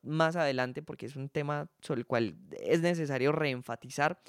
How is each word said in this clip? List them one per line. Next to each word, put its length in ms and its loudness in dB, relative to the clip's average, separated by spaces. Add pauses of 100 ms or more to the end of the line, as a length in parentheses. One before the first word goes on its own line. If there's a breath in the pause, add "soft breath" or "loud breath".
más 340 2
adelante 460 0
porque 240 -10
es 100 -10
un 140 -8
tema 400 -4 (100)
sobre 200 -2
el 60 -6
cual 300 0 (240)
es 200 4
necesario 520 2
reenfatizar, 960 -2